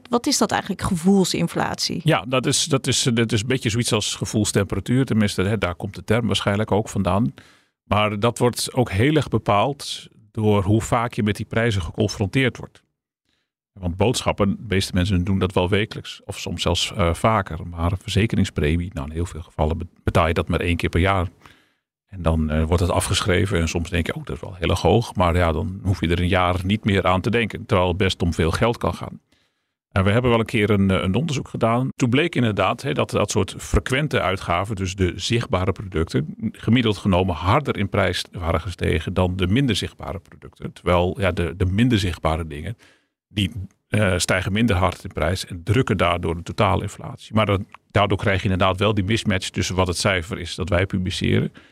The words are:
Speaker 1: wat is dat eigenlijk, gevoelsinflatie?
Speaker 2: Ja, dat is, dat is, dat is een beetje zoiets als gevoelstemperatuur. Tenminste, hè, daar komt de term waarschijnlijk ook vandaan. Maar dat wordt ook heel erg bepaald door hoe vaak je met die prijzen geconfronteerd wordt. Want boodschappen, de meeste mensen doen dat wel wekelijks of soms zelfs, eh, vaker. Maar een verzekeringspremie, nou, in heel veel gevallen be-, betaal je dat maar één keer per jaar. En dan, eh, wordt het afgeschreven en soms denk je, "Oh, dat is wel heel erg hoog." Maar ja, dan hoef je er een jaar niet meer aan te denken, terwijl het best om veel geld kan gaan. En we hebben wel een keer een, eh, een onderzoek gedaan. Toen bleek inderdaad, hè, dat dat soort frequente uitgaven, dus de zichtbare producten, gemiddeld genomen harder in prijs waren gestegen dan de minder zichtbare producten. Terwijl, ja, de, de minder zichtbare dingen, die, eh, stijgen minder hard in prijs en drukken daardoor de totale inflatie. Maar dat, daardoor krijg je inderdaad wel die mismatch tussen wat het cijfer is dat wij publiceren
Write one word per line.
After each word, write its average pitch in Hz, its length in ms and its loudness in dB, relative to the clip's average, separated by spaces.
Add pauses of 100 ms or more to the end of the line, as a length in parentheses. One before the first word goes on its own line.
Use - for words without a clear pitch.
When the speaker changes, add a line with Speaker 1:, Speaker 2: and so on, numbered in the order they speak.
Speaker 1:
wat 240 180 0
is 277 100 0
dat - 140 2
eigenlijk, - 300 -2
gevoelsinflatie? 175 1200 0
Speaker 2:
Ja, 139 240 2
dat 127 180 0
is, 143 200 0
dat 135 220 0
is, 131 260 0
dat 113 180 2
is 110 100 2
een 117 60 -6
beetje 131 220 0
zoiets 113 240 -2
als 107 220 0
gevoelstemperatuur. 107 880 0
Tenminste, 107 360 0
hè, 104 160 0
daar 90 180 -2
komt 98 200 -10
de 90 80 -14
term 113 240 0
waarschijnlijk 101 440 0
ook 104 180 0
vandaan. 98 440 0 (500)
Maar 104 360 0
dat 117 180 0
wordt - 360 0
ook 120 180 0
heel 123 240 2
erg 147 120 2
bepaald 113 800 0 (240)
door 107 320 2
hoe 104 180 4
vaak 120 320 0
je 113 100 -2
met 104 120 2
die 107 100 -8
prijzen 110 360 0
geconfronteerd 107 760 0
wordt. - 260 -18 (960)
Want 90 180 -4
boodschappen, 101 520 2
de - 180 -2
meeste 95 260 0
mensen 92 300 2
doen 95 160 0
dat 92 140 0
wel 90 160 2
wekelijks - 560 -4
of - 140 -10
soms 90 220 -6
zelfs, - 320 0
eh, 85 200 2
vaker. 92 540 0
Maar 87 240 -2
een 92 60 -2
verzekeringspremie, 90 960 0
nou, 73 140 -6
in 78 60 -10
heel 85 120 -4
veel 78 160 -12
gevallen 80 360 -2
be-, 82 100 -8 (160)
betaal 87 240 4
je 82 60 2
dat 85 140 -2
maar 82 120 0
één 87 160 0
keer 85 140 -2
per 85 120 2
jaar. 95 260 2 (800)
En 95 160 -14
dan, 80 280 2
eh, 78 140 2
wordt 87 180 2
het 87 100 0
afgeschreven 92 680 0
en 82 80 0
soms 85 220 -4
denk 87 160 -2
je, - 100 -4
"Oh, 156 100 -10
dat - 100 -8
is - 60 -10
wel 98 140 -12
heel 85 140 -2
erg 87 120 0
hoog." 104 340 2
Maar 87 200 2
ja, 85 160 2
dan 92 320 -4
hoef 95 180 0
je 82 60 0
er 85 120 0
een 90 80 2
jaar 90 360 2
niet 104 200 0
meer 95 240 2
aan 92 140 2
te 110 80 -2
denken, 104 360 -2
terwijl 92 220 2
het 90 100 0
best 95 240 0
om 87 120 0
veel 82 180 2
geld 117 260 0
kan 87 160 -2
gaan. - 260 -12 (720)
En 98 120 2
we 101 80 4
hebben 123 200 2
wel 117 80 4
een 110 60 0
keer 104 240 2
een, 98 220 4
eh, 95 100 2
een 95 140 0
onderzoek 147 320 -2
gedaan. 120 480 0
Toen 127 140 2
bleek 147 260 2
inderdaad, 107 460 0
hè, 143 120 -4
dat 117 160 -2
dat 104 220 0
soort - 260 -2
frequente 127 640 0
uitgaven, 95 540 -2
dus 92 200 -4
de 92 200 0
zichtbare 95 560 -2
producten, 98 640 -4 (160)
gemiddeld 110 460 2
genomen 92 380 2
harder 113 420 0
in 101 120 -2
prijs 95 420 0
waren 85 300 -2
gestegen 90 520 -4
dan 92 220 2
de 92 120 0
minder 117 280 2
zichtbare 90 440 -8
producten. - 540 -16
Terwijl, 87 460 0
ja, 92 120 0
de, 87 260 -2
de 101 80 0
minder 107 340 4
zichtbare 82 480 -2
dingen, 78 300 -10 (500)
die, 98 240 -2 (360)
eh, 98 300 0
stijgen 92 340 0
minder 110 240 2
hard 90 280 0
in 90 100 -12
prijs 85 320 -2
en 87 180 -12
drukken 110 340 2
daardoor 87 380 0
de 87 80 -8
totale 92 380 0
inflatie. - 520 -12
Maar 107 120 2
dat, 98 160 2 (300)
daardoor 101 260 2
krijg 98 200 0
je 98 120 -2
inderdaad 92 300 2
wel 104 140 2
die 101 100 0
mismatch 104 460 -2
tussen 95 260 -4
wat 90 120 2
het 87 100 -2
cijfer 92 420 0
is 85 160 -10
dat 87 140 -6
wij 87 160 2
publiceren 92 680 -2 (180)